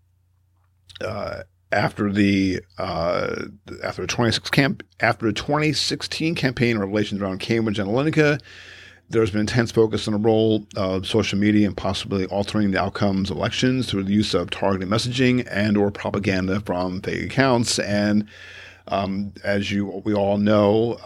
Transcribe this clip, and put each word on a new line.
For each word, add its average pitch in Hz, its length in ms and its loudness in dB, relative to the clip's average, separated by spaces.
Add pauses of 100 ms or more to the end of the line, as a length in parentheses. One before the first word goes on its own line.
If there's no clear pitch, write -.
(1000)
uh, 101 420 -8 (280)
after 104 420 0
the, 98 480 2 (160)
uh, 90 680 -4 (380)
after 92 200 -6
the 87 60 -4
twenty-six - 420 0
camp-, 135 320 0 (180)
after 113 260 2
the 107 60 2
twenty 151 400 -2
sixteen - 600 -4
campaign 120 420 0
revelations 101 460 -2
around 95 160 -2
Cambridge 113 400 0
Analytica, 147 600 2 (680)
there's 110 220 2
been 104 100 0
intense 110 300 0
focus 113 360 2
on 110 60 -2
the 104 80 0
role 110 460 2 (100)
of 95 300 -2
social 101 320 0
media 104 280 4
and 87 100 -4
possibly 95 500 -4
altering 101 440 0
the 92 100 0
outcomes 98 500 0
of 76 60 -4
elections 123 540 0
through 98 140 -2
the 98 80 -2
use 104 200 2
of 90 180 -2
targeted 95 380 -2
messaging 123 640 0
and 104 260 0
or 101 140 2
propaganda 95 720 -2
from 92 420 -4
fake 87 220 -6
accounts. 123 540 2
And, 104 480 2 (600)
um, 98 440 -2 (120)
as 101 260 0
you, 98 340 -2
we 107 100 0
all 101 240 2
know, 104 680 4